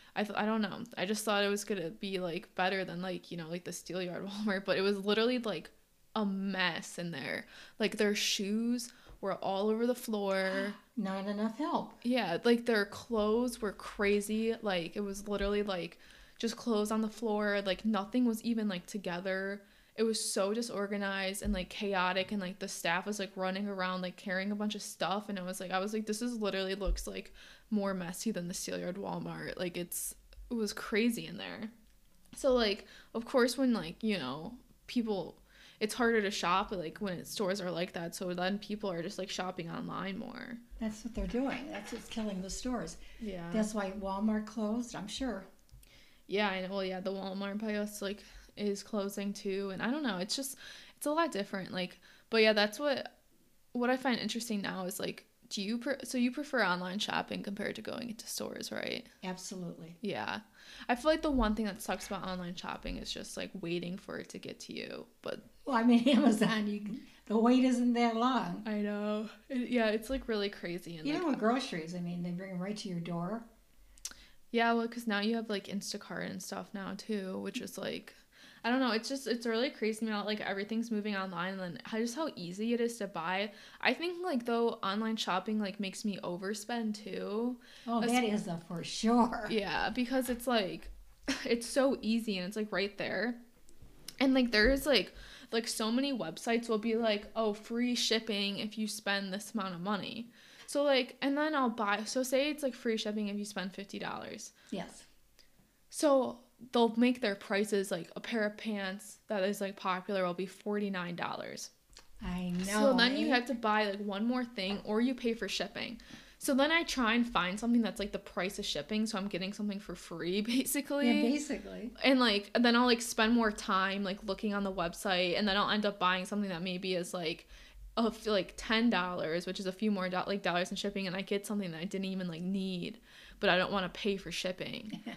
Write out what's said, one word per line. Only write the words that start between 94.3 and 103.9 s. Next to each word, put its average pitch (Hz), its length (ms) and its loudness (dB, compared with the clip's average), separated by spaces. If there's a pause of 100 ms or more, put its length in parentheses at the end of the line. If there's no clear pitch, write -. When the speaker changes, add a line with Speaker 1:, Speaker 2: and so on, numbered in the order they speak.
Speaker 1:
like, 254 180 4
there 214 180 8
is, 269 160 4
like, 233 280 4 (380)
like, 226 160 0
so 220 240 0
many 269 220 2
websites 233 560 -2
will 220 80 4
be 220 180 0
like, 220 300 2 (100)
"Oh, 220 180 2
free 240 420 0
shipping 214 640 0
if 214 180 -6
you 214 100 0
spend 196 460 -2
this 208 200 -8
amount 190 220 -2
of 170 60 -8
money." 202 480 -4 (380)
So, 285 160 2
like, 262 380 4
and 277 160 2
then 311 180 2
I'll 262 160 4
buy, 208 340 0
so 254 180 -2
say 277 280 2
it's, 294 120 -6
like, 254 120 0
free 226 220 0
shipping 214 320 -2
if 202 80 -4
you 208 60 -4
spend 190 300 -6
fifty 202 260 -10